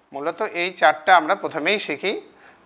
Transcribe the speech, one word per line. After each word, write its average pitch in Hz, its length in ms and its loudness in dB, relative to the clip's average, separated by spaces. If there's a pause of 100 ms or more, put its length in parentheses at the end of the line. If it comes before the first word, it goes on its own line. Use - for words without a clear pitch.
(120)
মূলত 151 300 -6
এই 180 300 -4
চারটা 180 440 4
আমরা 160 180 2
প্রথমেই 160 440 -2
শিখি 196 420 -6 (460)